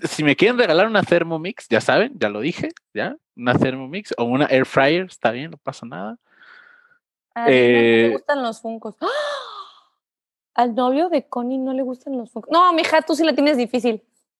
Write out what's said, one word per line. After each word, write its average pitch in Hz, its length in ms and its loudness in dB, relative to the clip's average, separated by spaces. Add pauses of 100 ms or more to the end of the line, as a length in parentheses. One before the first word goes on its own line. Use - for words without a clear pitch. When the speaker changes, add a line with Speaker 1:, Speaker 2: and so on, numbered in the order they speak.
Speaker 1:
Ah, 165 40 -6
si - 160 -4
me 143 120 4
quieren 233 240 4
regalar 185 280 4
una 214 140 2
Thermomix, 170 640 -2
ya 113 140 2
saben, 175 340 2
ya 117 140 -2
lo 104 120 -6
dije, 175 280 -6 (240)
¿ya? 180 220 -6 (200)
Una 123 220 0
Thermomix 135 600 -4
o 120 80 -2
una 131 200 0
air 131 220 2
fryer, 156 380 2
está - 260 -4
bien, 135 200 -10
no 156 60 -18
pasa - 300 -14
nada. 190 300 -12 (1160)
Speaker 2:
A 139 160 0
Dina 120 320 6
no - 0 -
le 117 260 6
Speaker 1:
Eh, 117 60 2
Speaker 2:
gustan 277 300 -2
los 226 180 -6
Funkos. 226 400 -10
¡Ah! 320 60 -2 (1500)
Al 240 220 0
novio 262 340 0
de 302 180 -2
Connie 247 300 -6
no 262 160 -4
le 262 80 -4
gustan 254 360 -8
los 233 140 -10
Funkos. - 200 -12
No, 349 200 4
mija, 320 300 0
tú 320 140 -2
sí 294 80 0
la 311 100 2
tienes 285 240 2
difícil. 233 440 -2 (380)